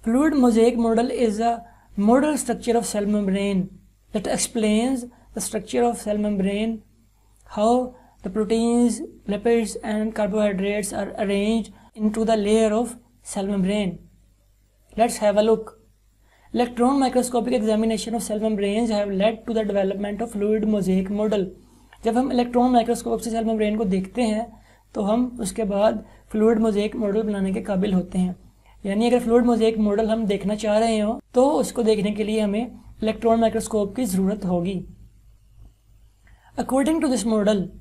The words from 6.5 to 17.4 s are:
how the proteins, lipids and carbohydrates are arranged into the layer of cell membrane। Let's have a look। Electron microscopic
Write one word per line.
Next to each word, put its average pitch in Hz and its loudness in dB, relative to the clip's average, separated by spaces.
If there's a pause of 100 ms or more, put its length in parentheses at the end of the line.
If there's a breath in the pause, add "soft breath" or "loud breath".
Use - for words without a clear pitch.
how 220 4 (500 loud breath)
the 190 -8
proteins, 233 2 (320)
lipids 226 0
and 214 -4
carbohydrates 208 -2
are 202 -6 (120)
arranged 202 0 (240 loud breath)
into 214 0
the 226 2
layer 214 2
of 240 -4 (380)
cell 196 -4
membrane। 196 0 (1040)
Let's 220 2
have 208 4
a - 4
look। 220 -2 (760 soft breath)
Electron 240 2
microscopic 247 0